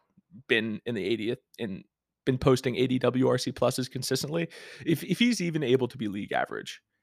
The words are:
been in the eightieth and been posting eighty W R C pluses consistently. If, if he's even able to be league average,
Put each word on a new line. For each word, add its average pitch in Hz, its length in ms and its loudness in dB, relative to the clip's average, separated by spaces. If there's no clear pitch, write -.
been 110 380 2
in 120 80 -2
the 95 100 -2
eightieth 110 360 -2
and 95 260 -6
been 131 140 2
posting 127 380 4
eighty 127 240 2
W 127 280 2
R 127 100 4
C 127 120 -2
pluses 127 400 0
consistently. 147 580 -4
If, 156 160 2
if 175 160 -2
he's 240 220 2
even 160 240 -2
able 123 240 4
to - 100 -14
be 110 80 -4
league 101 260 -6
average, 58 480 -4